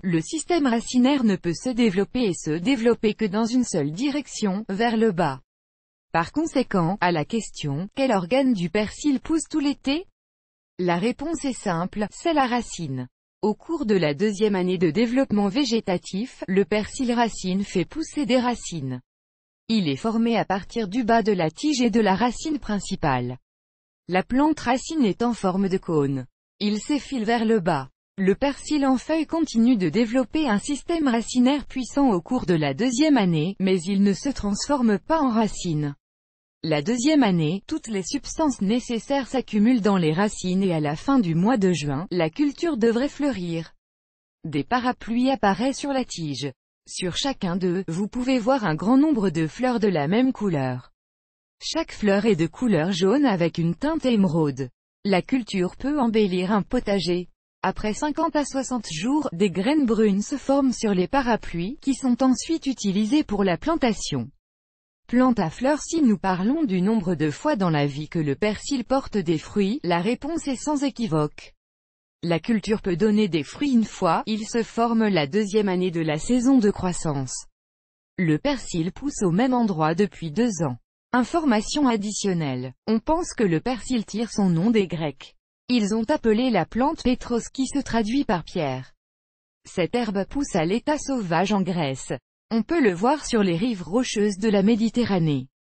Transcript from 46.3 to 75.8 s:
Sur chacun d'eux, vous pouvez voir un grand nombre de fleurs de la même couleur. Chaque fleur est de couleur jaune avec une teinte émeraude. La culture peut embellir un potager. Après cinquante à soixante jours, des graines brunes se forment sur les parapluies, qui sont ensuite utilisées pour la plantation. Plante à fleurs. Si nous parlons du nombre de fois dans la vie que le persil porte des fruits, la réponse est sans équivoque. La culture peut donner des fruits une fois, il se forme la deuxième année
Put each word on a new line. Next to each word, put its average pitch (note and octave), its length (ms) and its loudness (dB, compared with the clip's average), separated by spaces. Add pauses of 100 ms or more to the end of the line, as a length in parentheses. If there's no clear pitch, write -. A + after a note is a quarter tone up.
Sur F3+ 280 -6
chacun G3 400 -2
d'eux, F#3 320 0
vous F3+ 180 -2
pouvez B3+ 320 0
voir A#3+ 260 2
un D#3 120 0
grand G3+ 200 4
nombre C4+ 340 4
de D#3+ 180 0
fleurs A#3+ 320 -2
de G#3+ 80 4
la D#3 180 2
même A#3+ 260 2
couleur. C3+ 600 -4 (680)
Chaque - 320 -4
fleur G3+ 340 2
est G#3+ 100 4
de D#3+ 100 2
couleur F3+ 460 0
jaune G3 340 2
avec E3+ 320 0
une E3+ 160 0
teinte D4+ 320 -2
émeraude. D#3 640 2 (340)
La F#3 160 2
culture G3 540 -2
peut C#4+ 240 -4
embellir G#3 540 2
un G#3 100 2
potager. F3+ 640 -2 (380)
Après G#3 280 -2
cinquante D4+ 420 -2
à D4 80 2
soixante B3+ 480 -6
jours, B3+ 400 -2
des F3+ 180 0
graines B3 360 0
brunes G#3+ 340 2
se C#4 160 -6
forment C4+ 380 0
sur G#3+ 180 -2
les F3+ 160 2
parapluies, A#3 720 -2
qui C#4 140 0
sont B3 280 0
ensuite C4 440 0
utilisées G#3+ 580 0
pour G3+ 180 -2
la F#3 140 2
plantation. G#3+ 720 -2 (800)
Plante B3 320 4
à E3+ 100 0
fleurs. C4 320 0
Si E4 220 -2
nous A3 160 4
parlons G3 460 0
du F#3 180 0
nombre F#3+ 320 0
de D3+ 160 0
fois D4 260 -2
dans F#3+ 140 2
la D3 160 2
vie C#3+ 240 -8
que - 80 -4
le D3 160 0
persil G#3+ 500 -2
porte - 320 -2
des E3 220 0
fruits, G#3 440 -2
la F3 200 0
réponse C#4 440 -4
est C4+ 100 -2
sans C#4+ 280 -2
équivoque. D#3+ 680 -4 (680)
La E3+ 160 0
culture G#3+ 440 -2
peut F3+ 140 0
donner G#3+ 320 2
des D#3+ 140 -2
fruits C#4+ 300 -2
une A3+ 120 4
fois, F#3 420 0
il G#3+ 200 -4
se A#3 160 0
forme A3+ 460 0
la E3 180 2
deuxième G#3 440 0
année F3+ 200 0